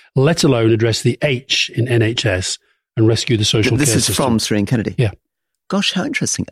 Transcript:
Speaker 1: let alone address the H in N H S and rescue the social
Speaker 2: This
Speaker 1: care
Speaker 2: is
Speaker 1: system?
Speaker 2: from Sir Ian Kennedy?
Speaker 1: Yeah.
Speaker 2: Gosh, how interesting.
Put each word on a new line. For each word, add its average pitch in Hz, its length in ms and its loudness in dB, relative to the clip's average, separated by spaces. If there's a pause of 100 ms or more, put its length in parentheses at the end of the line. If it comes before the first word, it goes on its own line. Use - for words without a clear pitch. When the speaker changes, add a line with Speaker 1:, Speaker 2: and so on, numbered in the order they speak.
(160)
Speaker 1:
let 151 280 2
alone 117 280 4
address 113 300 2
the 120 200 0
H - 540 -2
in 120 120 0
N 117 140 2
H 113 240 -2
S 95 320 -4 (380)
and 110 120 4
rescue 113 300 0
the 107 80 0
social 117 320 0
Speaker 2:
This 143 120 0
Speaker 1:
care 113 80 2
Speaker 2:
is 120 80 0
Speaker 1:
system? 139 200 0
Speaker 2:
from 113 140 2
Sir - 160 -2
Ian 101 100 0
Kennedy? 107 320 -2
Speaker 1:
Yeah. 110 140 2 (580)
Speaker 2:
Gosh, 196 240 -2
how 190 120 -4
interesting. - 460 -4